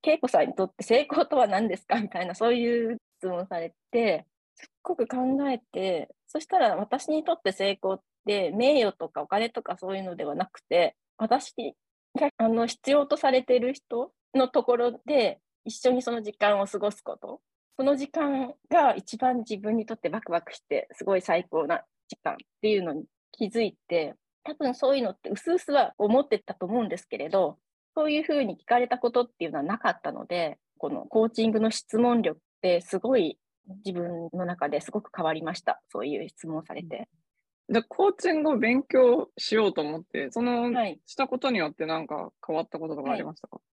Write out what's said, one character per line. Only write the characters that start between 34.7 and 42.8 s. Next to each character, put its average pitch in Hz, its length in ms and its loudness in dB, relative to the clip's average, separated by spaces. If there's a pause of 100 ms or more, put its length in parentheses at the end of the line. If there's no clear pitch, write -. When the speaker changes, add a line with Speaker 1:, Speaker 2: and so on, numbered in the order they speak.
Speaker 1:
す - 100 -16
ご 208 100 -4
く - 140 -20
変 180 80 -4
わ 160 100 0
り 160 80 -6
ま 160 140 -6
し - 60 -12
た。 - 280 -2
そ - 100 -8
う 123 80 -4
い 147 180 -6
う - 20 -16
質 - 200 -16
問 156 180 -6
さ - 80 -14
れ 156 100 -10
て。 - 240 -12 (640)
Speaker 2:
う - 20 -4
ん。 - 40 0
で、 226 80 2
コ 403 260 2
ー 392 40 0
チ 370 180 0
ン 311 120 0
グ 311 80 2
を 254 60 2
勉 247 260 2
強 247 540 4
し - 180 -2
よ 214 120 4
う 175 60 0
と 160 80 -2
思 156 200 -4
っ - 20 -18
て、 - 280 -6
そ 226 100 -2
の、 240 300 0
Speaker 1:
は 233 160 0
い。 165 180 -10
Speaker 2:
し - 100 -18
た - 120 0
こ 254 120 -4
と 269 120 0
に 214 80 2
よ 151 100 0
っ 156 40 -10
て 160 120 -6
な 160 140 -2
ん - 80 -10
か - 240 -8 (140)
変 160 100 -4
わ 165 80 -2
っ - 60 -10
た 151 100 -10
こ 160 100 -8